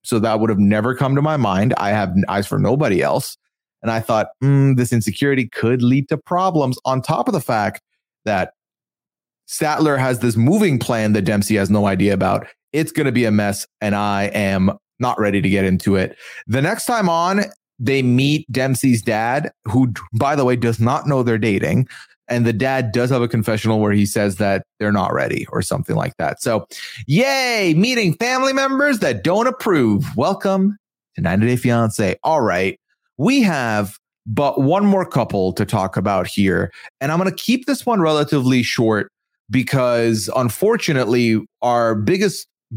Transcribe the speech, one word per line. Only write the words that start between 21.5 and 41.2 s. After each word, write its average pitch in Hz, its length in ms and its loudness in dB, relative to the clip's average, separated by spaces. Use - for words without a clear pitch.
And 120 160 0
the 117 80 2
dad 127 400 -2
does 120 180 0
have 127 120 2
a 120 60 0
confessional 110 500 0
where 104 140 2
he 101 120 4
says 101 320 0
that 98 280 0
they're 104 120 0
not 98 200 0
ready - 400 -2
or - 100 -4
something - 320 -4
like - 220 -4
that. - 260 -6
So, 113 240 -2
yay, 233 680 0
meeting 214 380 2
family 262 380 0
members 269 460 0
that 123 240 -2
don't 208 240 2
approve. 151 720 0
Welcome 190 600 0
to - 60 -8
ninety 98 260 2
Day 123 100 2
Fiancé. 117 680 0
All 156 160 2
right. 95 380 0
We 247 260 2
have 117 540 0
but 139 340 0
one 170 240 2
more 196 220 2
couple 98 460 0
to 104 120 -2
talk 95 320 -2
about 98 300 0
here. 95 460 0
And 143 120 -4
I'm 170 60 0
gonna 190 120 0
keep - 360 -2
this 285 200 -4
one 226 140 0
relatively 143 640 2
short 110 480 0
because, 117 840 0
unfortunately, 123 1120 0